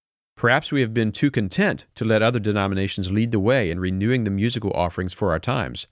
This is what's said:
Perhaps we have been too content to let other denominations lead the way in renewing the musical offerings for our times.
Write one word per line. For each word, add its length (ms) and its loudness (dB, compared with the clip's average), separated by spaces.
Perhaps 340 2
we 100 2
have 120 0
been 180 2
too 180 2
content 560 0
to 100 -4
let 160 4
other 180 2
denominations 720 0
lead 200 2
the 80 2
way 300 2
in 100 -4
renewing 440 0
the 80 -2
musical 400 0
offerings 420 -2
for 180 -2
our 80 0
times. 520 -6